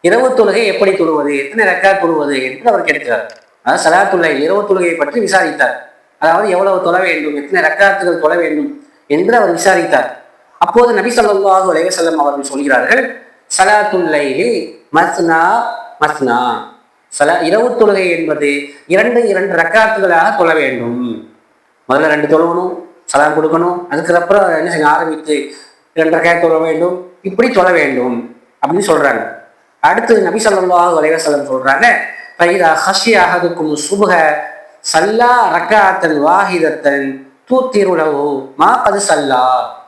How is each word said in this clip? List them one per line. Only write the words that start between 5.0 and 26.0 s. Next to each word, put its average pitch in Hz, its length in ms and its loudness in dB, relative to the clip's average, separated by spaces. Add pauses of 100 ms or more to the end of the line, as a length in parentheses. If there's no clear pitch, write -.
விசாரித்தார். 165 760 -2 (240)
அதாவது 170 300 0
எவ்வளவு 185 340 0
தொழ 180 160 0
வேண்டும், 156 380 -2
எத்தனை 156 340 -2
ரக்காத்துகள் 185 500 0
தொழ 156 140 2
வேண்டும் 151 540 -4 (180)
என்று 185 300 2
அவர் 202 140 2
விசாரித்தார். 165 720 0 (360)
அப்போது 233 340 2
நபி 233 180 0
ஸல்லல்லாஹு 196 640 2
அலைஹி 170 160 0
வஸல்லம் 165 240 -2
அவர்கள் 143 280 -2
சொல்கிறார்கள், 139 800 -2 (360)
"சலாத்துல் 202 500 2
லைலி 151 680 -2 (140)
மஸ்னா 175 680 2 (380)
மஸ்னா." 127 680 -2 (500)
சலா-, 170 240 2
இரவு 196 260 0
தொழுகை 202 420 2
என்பது 147 540 -2 (220)
இரண்டு 226 420 2
இரண்டு 190 280 0
ரக்காத்துகளாக 175 800 2
தொழ 165 180 2
வேண்டும். 123 760 -4 (600)
முதல்ல 143 180 0
ரெண்டு 151 320 2
தொழணும், 170 360 -2 (300)
சலாம் 147 320 0
கொடுக்கணும், 165 560 -2
அதுக்கப்புறம் 170 640 0
என்ன 170 200 -4
செய்யணும், 151 180 2
ஆரம்பித்து 156 600 -4 (400)
இரண்டு 160 220 0